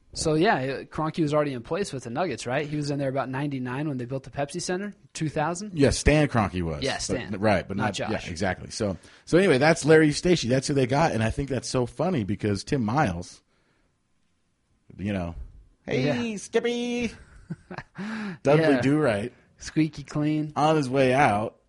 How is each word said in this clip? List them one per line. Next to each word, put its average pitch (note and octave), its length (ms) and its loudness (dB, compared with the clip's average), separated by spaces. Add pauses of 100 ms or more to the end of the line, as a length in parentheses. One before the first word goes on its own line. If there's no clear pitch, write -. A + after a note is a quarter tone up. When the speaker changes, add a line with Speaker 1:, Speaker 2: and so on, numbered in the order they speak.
(140)
Speaker 1:
So, D#3 220 0
yeah, C#3 500 0
Kroenke D#3 360 -4
was D3 120 2
already D3 180 2
in B2 100 -8
place F3 300 -4
with C3 140 -8
the - 40 -10
Nuggets, C3 380 -4
right? C3+ 180 -2
He D3 120 -6
was D3 120 -4
in D3 80 -2
there C#3 120 -2
about C3 200 -2
ninety-nine C3+ 600 -4
when C#3 80 -4
they B2 80 -6
built C3+ 180 -6
the - 80 -16
Pepsi D3 300 -6
Center, F#3+ 320 -6 (200)
two D#3+ 160 -4
thousand? F3 480 -4
Speaker 2:
Yeah, C#3 120 6
Stan D3 400 4
Kroenke F#2 340 0
was. D2+ 200 -4
Speaker 1:
Yeah, B2 100 -2
Speaker 2:
But, - 80 -6
Speaker 1:
Stan. G2+ 380 -4
Speaker 2:
right, G2 280 2
but G2 100 -6
Speaker 1:
Not G#2 60 -2
Speaker 2:
not, G#2 160 -2
yeah, - 120 -4
Speaker 1:
Josh. - 200 -4
Speaker 2:
exactly. F2+ 400 -4
So, G2 260 -2 (280)
so D3+ 120 2
anyway, F3+ 220 6
that's D#3 260 4
Larry D#3 240 8
Eustachy. E3+ 400 2
That's C3 180 2
who D3+ 60 -2
they C3+ 140 4
got, C#3 240 2
and A2 100 0
I A2 100 2
think C#3 180 -6
that's B2 200 -4
so B2+ 160 0
funny D3 380 -2
because G2+ 400 -2
Tim C3 200 -2
Miles, G#2 580 -2 (1600)
you G2+ 160 -4
know, F2 220 -4 (500)
"Hey, A#3+ 460 0
Speaker 1:
Yeah. G#3 60 -8
Speaker 2:
Skippy." A#3+ 760 -2 (560)
Speaker 1:
<laughs> - 240 -14 (520)
Speaker 2:
Dudley D3+ 200 6
Speaker 1:
Yeah. C#3 180 4
Speaker 2:
Do C#3 180 4
Right. A#2 340 0 (240)
Speaker 1:
Squeaky D#3 460 -2
clean. D3+ 520 -2
Speaker 2:
On D#3 200 4
his C#3+ 140 0
way C3 240 4
out, A2+ 420 2 (140)